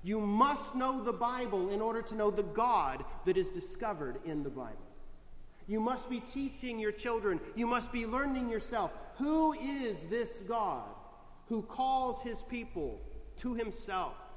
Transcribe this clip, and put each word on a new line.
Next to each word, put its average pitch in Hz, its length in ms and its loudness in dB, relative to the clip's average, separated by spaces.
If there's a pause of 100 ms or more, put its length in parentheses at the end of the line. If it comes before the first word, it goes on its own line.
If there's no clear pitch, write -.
You 202 180 0
must 226 560 4
know 262 240 2
the 220 140 0
Bible 220 560 2
in 208 100 2
order 226 220 2
to 220 140 -6
know 208 160 6
the 208 120 2
God 170 640 4 (200)
that 180 120 6
is 185 140 2
discovered 165 720 -2
in 151 180 0
the 139 60 0
Bible. 120 260 -6 (920)
You 214 120 2
must 247 300 0
be 247 100 -2
teaching 254 600 -4
your 214 120 2
children, 208 480 2 (160)
you 233 120 2
must 233 240 2
be 233 160 -2
learning 262 420 0
yourself, 220 420 0 (260)
who 311 360 4
is 254 560 -2
this 226 320 0
God 190 480 0 (580)
who 226 140 0
calls 262 600 0
his 233 180 -4
people 175 580 -4 (380)
to 247 160 -2
himself 196 600 -2 (220)